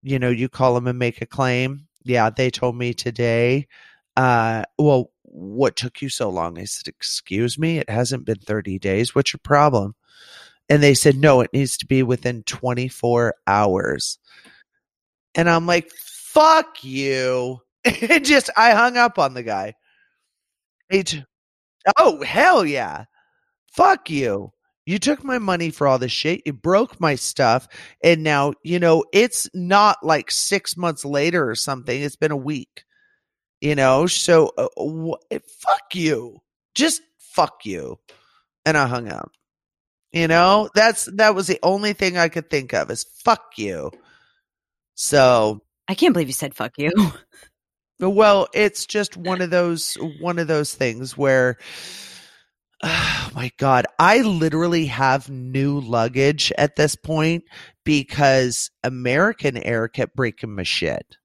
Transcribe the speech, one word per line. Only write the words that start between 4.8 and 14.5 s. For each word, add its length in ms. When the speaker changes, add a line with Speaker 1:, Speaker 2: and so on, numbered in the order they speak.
Speaker 1:
what 540
took 260
you 60
so 220
long?" 280
I 60
said, 240
"Excuse 720
me, 200
it 120
hasn't 340
been 160
thirty 400
days. 340
What's 180
your 120
problem?" 500
And 120
they 120
said, 220
"No, 260
it 100
needs 260
to 80
be 160
within 420
twenty-four 920
hours." 720